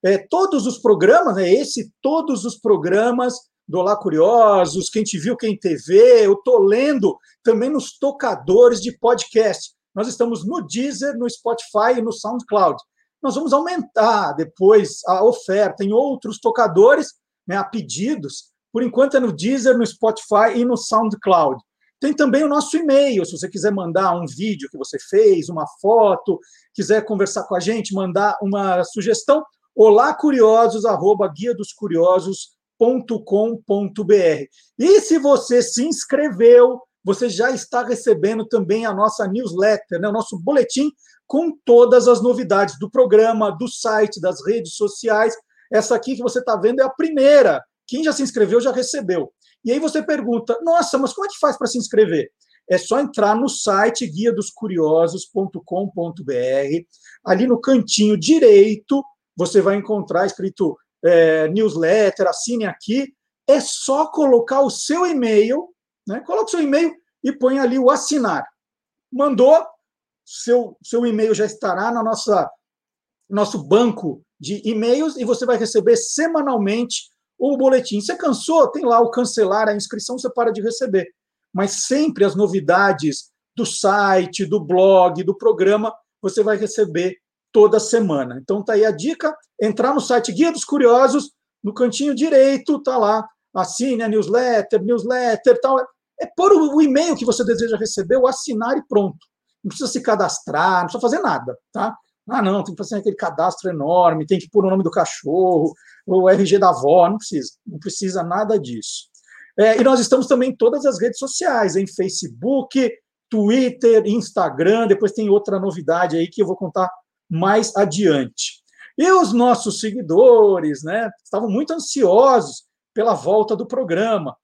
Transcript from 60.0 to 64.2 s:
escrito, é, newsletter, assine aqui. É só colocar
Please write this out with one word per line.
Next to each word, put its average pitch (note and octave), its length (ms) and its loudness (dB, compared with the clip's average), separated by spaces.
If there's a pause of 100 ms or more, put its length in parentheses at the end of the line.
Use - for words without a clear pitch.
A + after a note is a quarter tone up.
escrito, F#3+ 520 -6 (280)
é, D#3+ 440 4
newsletter, F#3+ 800 0
assine A3+ 360 -6
aqui. B3 480 -6 (360)
É C#4+ 120 6
só C#4+ 460 -4
colocar C4+ 540 2